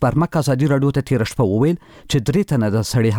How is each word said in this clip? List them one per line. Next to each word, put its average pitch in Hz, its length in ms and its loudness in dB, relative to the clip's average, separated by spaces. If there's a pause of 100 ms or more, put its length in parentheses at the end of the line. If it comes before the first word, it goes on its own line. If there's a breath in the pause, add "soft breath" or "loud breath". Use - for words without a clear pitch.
برمک 151 400 0
ازادي 139 300 0
راډیو 139 240 0
ته 135 140 -4
تیره - 220 0
شپه 110 160 0
وویل 139 300 2
چې - 360 -8 (120)
درې 170 140 0 (120)
تنه 107 220 0
د 110 160 -2
سړې 113 260 2